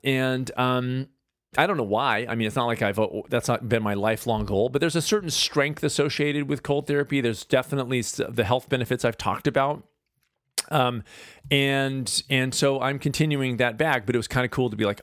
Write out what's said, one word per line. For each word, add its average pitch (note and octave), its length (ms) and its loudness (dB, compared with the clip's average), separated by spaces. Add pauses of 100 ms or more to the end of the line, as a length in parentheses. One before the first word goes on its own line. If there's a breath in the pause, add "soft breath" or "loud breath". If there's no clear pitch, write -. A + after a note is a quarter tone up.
And, C3 520 0
um, B2+ 520 0 (480)
I D#3 100 6
don't F#3 120 0
know B2 40 0
why. A2 460 0
I A#2 60 -4
mean, A2+ 120 0
it's G#2 100 -4
not A#2+ 100 2
like A2+ 160 -2
I've, G2+ 160 0
uh, G#2+ 100 2 (220)
that's A#2+ 180 0
not A#2+ 200 -2
been A2+ 140 2
my G#2 120 0
lifelong G#2+ 500 0
goal, G2+ 240 2
but C3 120 -2
there's E3 140 2
a E3 80 0
certain G3+ 280 -2
strength C#3+ 520 0
associated D3 640 0
with C#3 140 -4
cold C#3+ 240 -2
therapy. C#3+ 360 0
There's A#2 200 0
definitely B2+ 580 0
s-, - 280 -4
the A#2 160 0
health B2 240 2
benefits B2+ 340 -2
I've A#2 140 0
talked - 300 -2
about. C#3 360 0 (880)
Um, B2 340 2 (460 loud breath)
and, C#3 760 2
and C3 260 2
so C3+ 260 2
I'm C3+ 180 -2
continuing C#3 580 0
that A#2+ 220 0
bag, C#3 260 2
but A#2+ 100 0
it A#2+ 40 2
was A2 100 -4
kinda B2 200 0
cool B2+ 200 0
to G#2 80 -8
be G#2+ 80 0
like, G#2 180 0